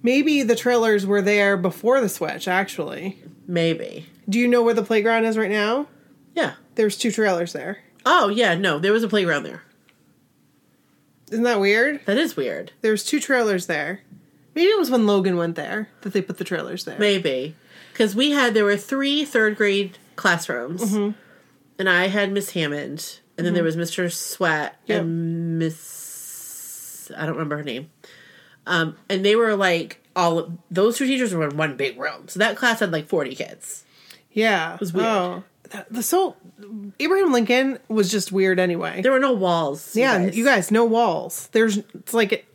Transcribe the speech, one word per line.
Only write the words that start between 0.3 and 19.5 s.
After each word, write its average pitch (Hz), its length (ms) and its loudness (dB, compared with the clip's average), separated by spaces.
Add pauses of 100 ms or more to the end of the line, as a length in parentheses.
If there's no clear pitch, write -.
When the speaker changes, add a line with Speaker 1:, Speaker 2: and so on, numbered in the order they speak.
Speaker 1:
the 226 140 4
trailers 226 500 2
were 202 160 2
there 202 340 4
before 208 440 2
the 214 80 0
switch, - 400 -6
actually. 180 720 -4 (280)
Speaker 2:
Maybe. 165 600 -2 (220)
Speaker 1:
Do 202 120 0
you 247 80 2
know 240 140 4
where 233 120 4
the 226 80 0
playground 226 440 2
is 220 120 -2
right 208 120 -2
now? 214 360 0 (480)
Speaker 2:
Yeah. 277 200 -2 (200)
Speaker 1:
There's 214 240 0
two 226 140 -2
trailers 180 400 0
there. 156 260 -10 (260)
Speaker 2:
Oh, 311 240 4
yeah, 208 280 2
no, 170 240 0
there 196 120 2
was 226 120 2
a 208 40 -4
playground 170 360 0
there. - 180 -14 (1700)
Speaker 1:
Isn't 226 140 0
that 233 160 2
weird? 233 460 2
Speaker 2:
That 202 120 2
is 320 180 0
weird. 95 360 -4 (100)
Speaker 1:
There's 220 220 0
two 294 160 0
trailers 214 460 0
there. 160 360 -4 (520)
Maybe 349 160 4
it 440 80 4
was 285 120 0
when 233 160 4
Logan 190 300 4
went 170 200 -2
there 208 320 -6 (140)
that 190 100 -8
they 190 100 0
put 190 160 -10
the 185 60 -6
trailers 175 400 -6
there. - 140 -10
Speaker 2:
Maybe. 165 580 0 (380)
'Cause 202 200 0
we 277 180 2
had, 247 220 2
there 214 100 4
were 202 120 4
three 277 480 -2
third 214 320 0